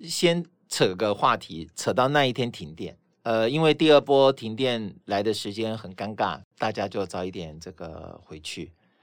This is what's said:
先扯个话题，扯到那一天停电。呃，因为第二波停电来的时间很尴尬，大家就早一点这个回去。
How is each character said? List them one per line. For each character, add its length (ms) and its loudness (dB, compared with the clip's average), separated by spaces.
先 420 0
扯 280 2
个 200 0
话 220 4
题， 360 -12
扯 200 -2
到 160 2
那 160 4
一 80 0
天 180 -4
停 240 -14
电。 180 -12
呃， 260 0
因 120 0
为 120 6
第 200 6
二 80 10
波 320 6
停 200 -8
电 400 -2
来 180 0
的 100 0
时 200 -8
间 220 -4
很 200 -12
尴 180 -8
尬， 240 -2
大 120 -2
家 160 -4
就 200 -4
早 180 -8
一 80 -6
点 300 -12
这 100 -14
个 540 -16
回 160 -16
去。 320 -12